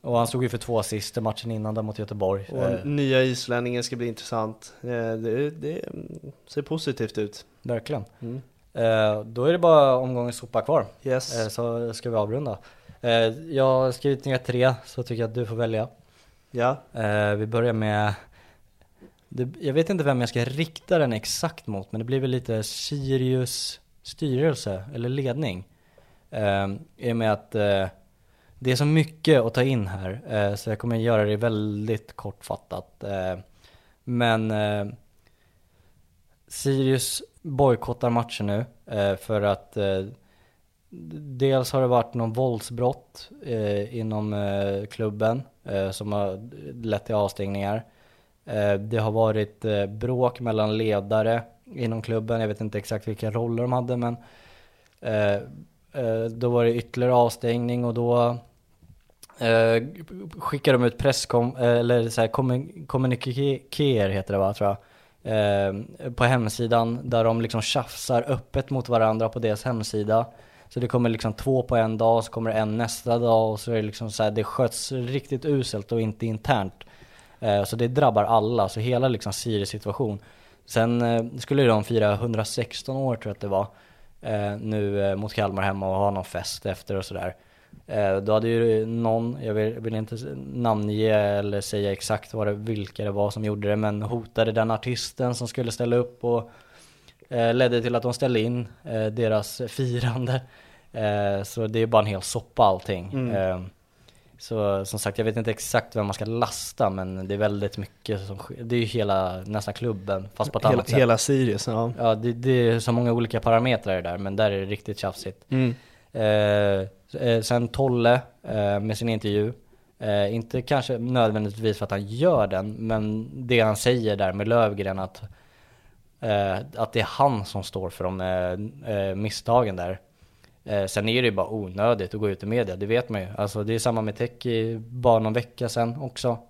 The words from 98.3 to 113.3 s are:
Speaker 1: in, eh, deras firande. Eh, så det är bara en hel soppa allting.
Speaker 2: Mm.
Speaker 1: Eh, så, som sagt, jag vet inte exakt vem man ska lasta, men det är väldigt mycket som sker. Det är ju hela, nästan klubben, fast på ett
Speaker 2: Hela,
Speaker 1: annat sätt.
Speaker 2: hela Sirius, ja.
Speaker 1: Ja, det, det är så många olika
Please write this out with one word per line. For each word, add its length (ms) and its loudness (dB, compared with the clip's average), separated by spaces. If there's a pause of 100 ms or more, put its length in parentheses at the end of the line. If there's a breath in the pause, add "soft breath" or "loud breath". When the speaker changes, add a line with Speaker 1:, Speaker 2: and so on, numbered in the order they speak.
Speaker 1:
in, 280 -2 (160)
eh, 220 -2
deras 640 0
firande. 720 -2 (500 loud breath)
Eh, 520 0
så 240 -4
det 120 0
är 80 4
bara 140 6
en 60 2
hel 140 -4
soppa 420 0
allting. 500 2
Speaker 2:
Mm. 220 -2
Speaker 1:
Eh, 260 0 (800 soft breath)
så, 420 0
som 140 -6
sagt, 180 -4
jag 80 0
vet 120 0
inte 140 -2
exakt 440 -2
vem 100 0
man 80 -2
ska 120 -6
lasta, 640 -2
men 380 -6
det 60 -2
är 40 -2
väldigt 400 0
mycket 500 -8
som 100 -10
sker. 260 -14
Det 120 -2
är 40 4
ju 60 2
hela, 600 0
nästan 280 -4
klubben, 600 -4
fast 160 -2
på 80 -2
ett 60 -2
Speaker 2:
Hela, 80 6
Speaker 1:
annat 160 0
sätt. 100 4
Speaker 2:
hela 180 6
Sirius, 500 2
ja. 300 0
Speaker 1:
Ja, 180 4
det, 180 -2
det 180 -2
är 280 6
så 120 0
många 220 4
olika 260 0